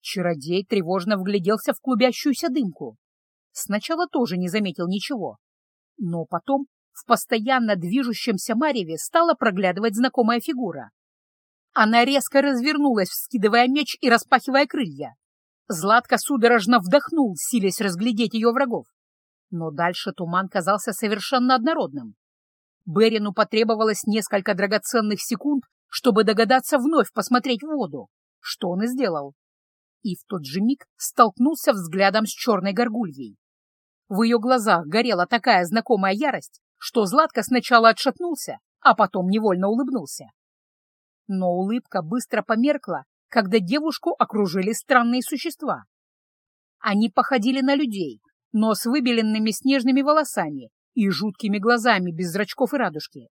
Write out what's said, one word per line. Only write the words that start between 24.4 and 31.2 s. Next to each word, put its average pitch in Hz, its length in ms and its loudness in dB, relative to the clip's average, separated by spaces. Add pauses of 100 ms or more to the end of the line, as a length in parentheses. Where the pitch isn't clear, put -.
драгоценных 208 680 0
секунд, 277 440 -2 (240)
чтобы 220 360 2
догадаться 226 540 2
вновь 285 340 2
посмотреть 247 500 -2
в 285 60 -14
воду, 196 400 -6 (320)
что - 300 -8
он 185 140 -2
и 233 40 -2
сделал. 180 460 -4 (680)
И 185 140 -6
в - 120 -20
тот 170 180 -8
же 147 160 -4
миг 247 240 -2 (100)
столкнулся - 800 2